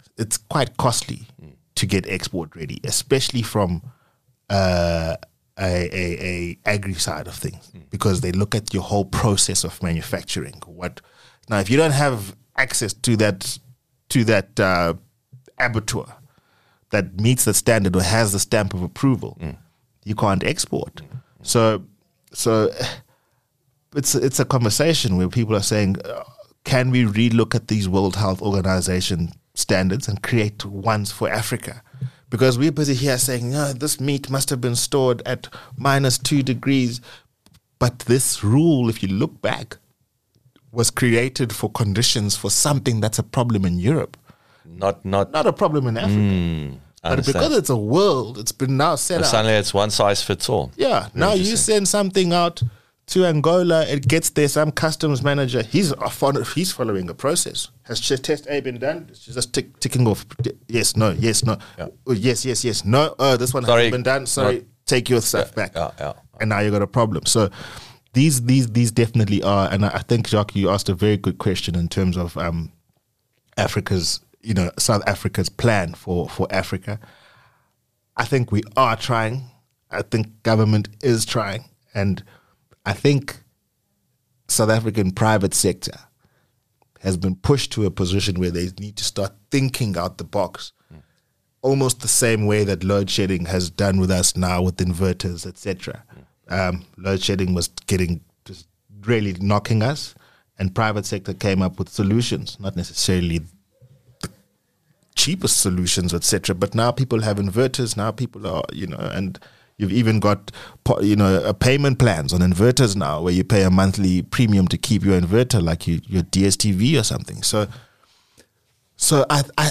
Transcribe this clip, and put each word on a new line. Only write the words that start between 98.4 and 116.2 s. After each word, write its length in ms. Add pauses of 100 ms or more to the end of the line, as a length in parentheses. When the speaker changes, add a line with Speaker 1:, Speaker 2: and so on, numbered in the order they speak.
Speaker 1:
just 200 (360)
really 320
knocking 480
us, 320 (440)
and 160
private 320
sector 280
came 280
up 160
with 120
solutions, 680
not 180
necessarily 640 (800)
the 100 (840)
cheapest 460
solutions, 540
et 100
cetera. 300
But 200
now 180
people 300
have 140
inverters. 600
Now 140
people 360
are, 260
you 140
know, 100 (160)
and 260 (420)
you've 120
even 280
got 320 (320)
po-, 160
you 160
know, 200
uh, 180
payment 440
plans 360
on 60
inverters 540
now 280
where 100
you 120
pay 200
a 60
monthly 500
premium 480
to 80
keep 260
your 160
inverter, 440
like 260
you, 180
your 160